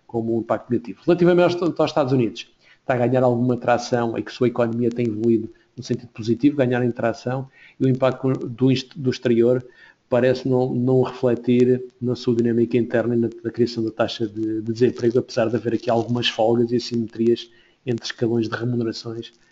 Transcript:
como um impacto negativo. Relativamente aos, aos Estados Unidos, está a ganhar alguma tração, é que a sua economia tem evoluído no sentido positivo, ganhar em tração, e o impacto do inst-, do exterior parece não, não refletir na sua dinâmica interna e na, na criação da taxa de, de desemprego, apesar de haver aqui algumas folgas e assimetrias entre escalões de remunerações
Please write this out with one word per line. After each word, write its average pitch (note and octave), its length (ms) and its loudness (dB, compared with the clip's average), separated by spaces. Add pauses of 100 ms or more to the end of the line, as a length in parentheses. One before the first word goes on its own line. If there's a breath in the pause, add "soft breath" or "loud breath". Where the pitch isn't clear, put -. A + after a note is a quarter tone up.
como A2+ 280 -4
um A2+ 60 0
impacto A2 300 -4
negativo. - 340 -6
Relativamente F3 580 4
aos, E3 160 -2
aos D3+ 120 2
Estados C3+ 240 0
Unidos, A#2 340 -2 (320 soft breath)
está - 140 -2
a A#2+ 120 2
ganhar B2+ 160 2
alguma B2 360 2
tração, A#2+ 580 0
é A2 60 -2
que - 80 -14
a - 40 -14
sua B2 140 2
economia A#2 400 0
tem A#2+ 180 -2
evoluído A2 460 0 (240 soft breath)
no A#2+ 80 -12
sentido - 240 -6
positivo, A#2 480 0
ganhar B2 260 2
em B2 80 2
tração, B2 580 -4 (300 soft breath)
e C3 60 0
o C3 40 4
impacto C3 440 0
do C3 400 0
inst-, - 260 -4
do B2+ 120 -2
exterior A#2+ 540 2 (440 loud breath)
parece B2+ 400 2
não, C3 260 0
não B2+ 280 2
refletir B2+ 840 2 (180)
na A#2+ 140 -2
sua A#2+ 180 0
dinâmica A#2 420 2
interna A#2+ 380 0
e A#2 40 0
na, A2+ 100 2 (160)
na A2+ 80 -6
criação A#2 320 -2
da A2 80 -4
taxa A2+ 340 -2
de, A2 340 -6
de A2+ 120 -4
desemprego, A#2 480 2
apesar A2+ 280 -2
de A2 60 -4
haver A2+ 200 -2
aqui A2 140 -4
algumas A#2 380 0
folgas A#2 460 0
e A#2+ 40 2
assimetrias A#2 720 -2 (380 soft breath)
entre A#2+ 200 -4
escalões A2+ 420 -2
de - 80 -8
remunerações A#2 760 -6 (200 soft breath)